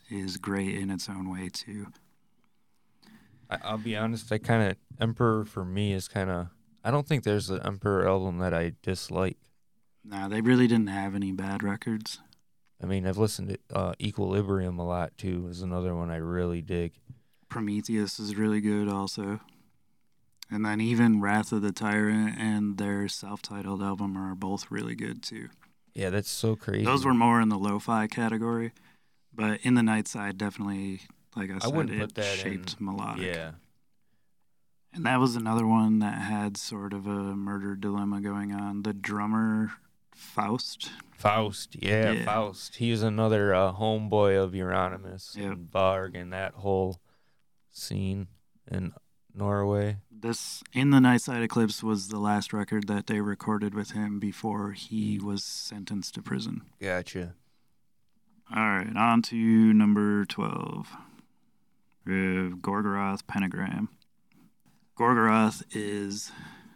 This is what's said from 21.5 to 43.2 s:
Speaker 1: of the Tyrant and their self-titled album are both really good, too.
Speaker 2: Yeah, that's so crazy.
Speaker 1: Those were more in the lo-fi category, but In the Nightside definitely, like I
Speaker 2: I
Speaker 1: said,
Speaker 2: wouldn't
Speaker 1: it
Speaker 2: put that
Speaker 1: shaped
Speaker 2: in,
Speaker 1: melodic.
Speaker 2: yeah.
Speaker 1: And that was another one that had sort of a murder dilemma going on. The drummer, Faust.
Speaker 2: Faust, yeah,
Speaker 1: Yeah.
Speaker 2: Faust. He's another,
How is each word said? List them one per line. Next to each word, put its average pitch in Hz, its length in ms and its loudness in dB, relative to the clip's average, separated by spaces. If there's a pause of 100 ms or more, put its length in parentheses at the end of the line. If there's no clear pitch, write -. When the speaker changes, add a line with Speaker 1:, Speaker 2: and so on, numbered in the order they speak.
Speaker 1:
of 107 100 0
the 101 100 0
Tyrant 107 680 0
and 104 380 0
their 101 300 -2
self-titled 101 760 -8
album 98 340 -4
are 95 160 -6
both 95 380 -6
really 117 240 -6
good, 113 260 -8
too. 113 280 -12 (440)
Speaker 2:
Yeah, 98 160 -2
that's 101 220 0
so 110 240 0
crazy. 104 300 -2
Speaker 1:
Those 131 200 4
were 131 80 6
more 117 280 8
in 110 80 4
the 104 80 2
lo-fi 104 500 0
category, 113 640 -2 (640)
but 107 300 0
In 123 100 4
the 123 80 8
Nightside 107 560 0
definitely, 98 640 -4 (340)
like 98 160 -6
I 95 40 -8
Speaker 2:
I 95 40 -6
Speaker 1:
said, 127 160 0
Speaker 2:
wouldn't 120 200 0
Speaker 1:
it 107 40 -4
Speaker 2:
put 104 160 -6
that 101 220 -2
Speaker 1:
shaped 95 420 -6
Speaker 2:
in, 104 60 -6
Speaker 1:
melodic. 101 400 -6
Speaker 2:
yeah. 80 260 -6 (1400)
Speaker 1:
And 170 120 -6
that 127 140 4
was 127 160 4
another 113 320 2
one 110 320 6
that 107 220 0
had 104 360 -2
sort 101 360 -8
of 98 120 -8
a 101 300 -4
murder 101 400 -4
dilemma 101 460 -2
going 101 320 -4
on. 101 300 -4
The 104 100 -2
drummer, 107 800 0 (420)
Faust. - 760 -4 (200)
Speaker 2:
Faust, 107 720 2
yeah, 107 300 4
Speaker 1:
Yeah. 113 140 0
Speaker 2:
Faust. 104 520 -2
He's 117 260 2
another, 107 500 4